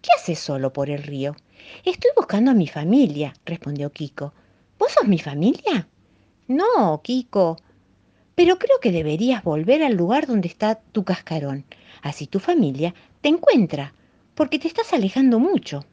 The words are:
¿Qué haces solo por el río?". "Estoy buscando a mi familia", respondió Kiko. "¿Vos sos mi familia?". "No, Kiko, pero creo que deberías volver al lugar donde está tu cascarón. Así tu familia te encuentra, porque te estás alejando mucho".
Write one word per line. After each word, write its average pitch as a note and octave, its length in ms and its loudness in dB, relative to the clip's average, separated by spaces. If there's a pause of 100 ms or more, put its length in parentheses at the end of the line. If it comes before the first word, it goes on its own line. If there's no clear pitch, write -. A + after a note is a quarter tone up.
¿Qué - 160 -14
haces E3+ 220 -6
solo C3+ 340 -4
por C#3+ 160 -4
el C#3+ 140 -6
río?". C#3+ 300 -8 (500)
"Estoy G#4 320 0
buscando B3 360 2
a - 20 4
mi F3+ 140 4
familia", D3+ 680 0 (120)
respondió C#3+ 460 -8
Kiko. C#3+ 420 -12 (440)
"¿Vos B4+ 160 -2
sos E4 160 2
mi F3 100 2
familia?". F#3+ 720 -2 (580)
"No, C4 560 0
Kiko, G3+ 540 -2 (760)
pero F4+ 240 4
creo C5 220 2
que G3 140 2
deberías E3+ 500 0
volver F3 400 2
al B3+ 120 2
lugar G#3+ 300 0
donde G#3+ 220 0
está G#3+ 280 -2
tu - 280 -6
cascarón. C#3+ 600 -6 (360)
Así C#3+ 260 -10
tu G3 120 -4
familia E3+ 560 0 (240)
te - 80 -2
encuentra, A#3+ 680 2 (420)
porque D4+ 220 -2
te E4 120 -6
estás - 240 -6
alejando A#3+ 440 2
mucho". A#3+ 560 -2